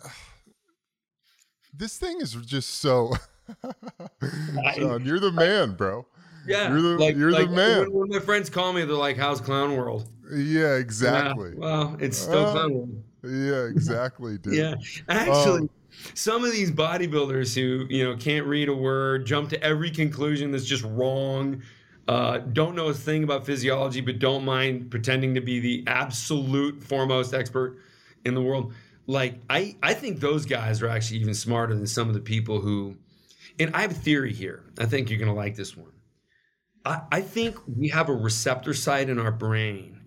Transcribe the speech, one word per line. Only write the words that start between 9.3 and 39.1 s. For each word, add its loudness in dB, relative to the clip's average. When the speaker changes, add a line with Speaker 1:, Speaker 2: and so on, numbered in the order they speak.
Speaker 2:
Clown 0
World?" -2
Speaker 1:
Yeah, 4
exactly. 0
Speaker 2:
Yeah, -12
well, 0
it's -2
still 4
Speaker 1:
Uh, 2
Speaker 2:
Clown 2
World. -6
Speaker 1:
yeah, 0
exactly, -2
dude. -2
Speaker 2:
Yeah, 2
actually, 4
Speaker 1:
Um, -2
Speaker 2:
some 0
of 2
these 2
bodybuilders 0
who, 0
you 2
know, -2
can't 0
read 0
a 2
word, 0
jump 0
to -4
every 0
conclusion 0
that's -2
just -2
wrong, -2
uh, 2
don't 2
know -2
a 0
thing 0
about -2
physiology, 0
but -2
don't 2
mind 0
pretending 0
to 0
be -2
the 0
absolute -2
foremost 0
expert -2
in 0
the 0
world. -2
Like, -2
I, 0
I 2
think -4
those 0
guys 0
are 0
actually -2
even 0
smarter 0
than -2
some 0
of 2
the -2
people -2
who, -4
and 0
I 0
have -2
a -6
theory 0
here. -10
I 0
think 0
you're -2
gonna 0
like -4
this -12
one. -20
I, -2
I 2
think -2
we -2
have 2
a 2
receptor 0
site 0